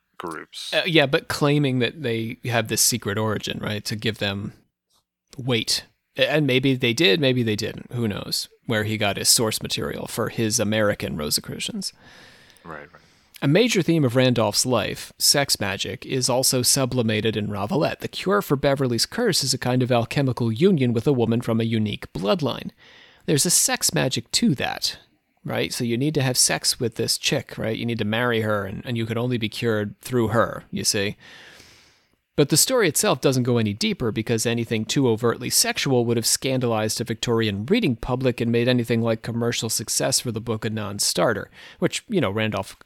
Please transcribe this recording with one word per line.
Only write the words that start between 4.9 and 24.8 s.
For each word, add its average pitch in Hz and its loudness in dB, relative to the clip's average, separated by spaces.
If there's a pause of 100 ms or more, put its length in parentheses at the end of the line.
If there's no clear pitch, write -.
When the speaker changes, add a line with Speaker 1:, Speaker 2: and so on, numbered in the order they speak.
Speaker 2:
weight. 120 -2 (340)
And 139 2
maybe 131 4
they 127 2
did, 170 4
maybe 127 2
they 110 0
didn't. 104 -8
Who 117 0
knows - -6 (160)
where 107 0
he 107 -2
got 101 0
his - -2
source - 2
material - -6
for - -4
his 107 0
American 104 0
Rosicrucians. - -6 (720)
Speaker 1:
Right, 76 -14
right. - -20 (400)
Speaker 2:
A 143 0
major 202 4
theme 165 2
of 123 2
Randolph's 120 2
life, - -2
sex - 2
magic, 98 -4
is 127 0
also 123 2
sublimated 117 2
in 104 -2
Ravelet. 104 -2
The 117 -6
cure 202 0
for 151 0
Beverly's 135 2
curse 220 0
is 127 0
a 127 -2
kind 127 2
of 123 0
alchemical 120 0
union 131 4
with 113 0
a 151 4
woman 117 2
from 113 0
a 113 2
unique 113 -2
bloodline. 151 -2 (560)
There's 147 2
a 175 2
sex - 2
magic 147 -2
to 214 2
that, - -4 (480)